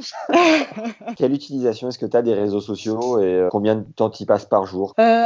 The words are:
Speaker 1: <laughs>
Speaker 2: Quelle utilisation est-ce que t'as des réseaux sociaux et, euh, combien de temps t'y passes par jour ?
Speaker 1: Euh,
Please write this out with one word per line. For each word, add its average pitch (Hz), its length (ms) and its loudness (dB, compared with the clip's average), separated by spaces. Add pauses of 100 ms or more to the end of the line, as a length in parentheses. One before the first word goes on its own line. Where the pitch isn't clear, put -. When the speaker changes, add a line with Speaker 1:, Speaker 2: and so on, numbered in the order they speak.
(280)
Speaker 1:
<laughs> 285 880 0
Speaker 2:
Quelle 135 180 0
utilisation 127 540 -2
est-ce 123 100 -8
que 117 80 -6
t'as 120 160 2
des 117 120 2
réseaux 104 260 0
sociaux 110 600 -2
et, 98 40 4
euh, 92 260 2
combien 107 260 0
de 104 80 -6 (120)
temps 110 120 2
t'y 107 160 -12
passes 101 220 0
par 98 200 2
jour ? 95 320 -6
Speaker 1:
Euh, 226 280 4